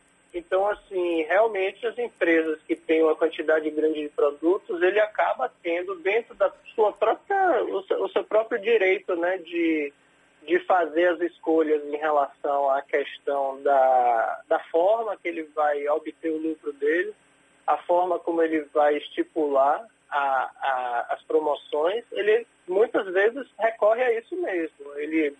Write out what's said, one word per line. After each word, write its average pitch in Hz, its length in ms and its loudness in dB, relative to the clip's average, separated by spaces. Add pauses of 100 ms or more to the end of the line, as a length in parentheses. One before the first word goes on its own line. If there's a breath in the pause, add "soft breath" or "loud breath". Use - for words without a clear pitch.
(320)
Então, 185 340 -2
assim, 180 580 -2
realmente 196 640 0
as 220 120 -8
empresas 165 680 0
que 165 80 -4
têm 160 300 2
uma 156 100 4
quantidade 156 560 0
grande 156 320 0
de 147 60 -8
produtos, 160 760 -2
ele 190 160 2
acaba 214 540 -2 (100)
tendo 180 340 -6
dentro 202 380 -4
da 196 160 0 (240)
sua 208 180 2
própria, 330 720 0
o 196 200 -4
seu, - 180 -2
o 190 60 -2
seu - 160 -2
próprio 220 360 0
direito, 196 540 2
né, 175 240 -2
de, 165 540 -2 (520)
de 165 160 2
fazer 175 480 2
as 165 120 0
escolhas 160 640 0
em 147 120 -6
relação 143 760 0
à 135 120 0
questão 139 800 -4
da, 131 840 4
da 160 100 2
forma 202 600 0
que - 100 -10
ele 170 160 -6 (100)
vai 147 340 0
obter 156 420 -4
o 156 80 -2
lucro 156 340 -6
dele, 165 420 -2 (500)
a 156 120 0
forma 175 420 0
como 170 240 -2
ele 160 200 0 (120)
vai 147 220 4
estipular 147 920 -2 (280)
a, 135 360 -2 (100)
a, 127 500 -4
as - 140 -6
promoções, 156 880 -2
ele 214 340 0 (220)
muitas 202 440 0
vezes 226 360 0 (100)
recorre 226 440 2
a 233 160 0
isso 285 180 -10
mesmo. 165 600 -6
Ele 147 440 -2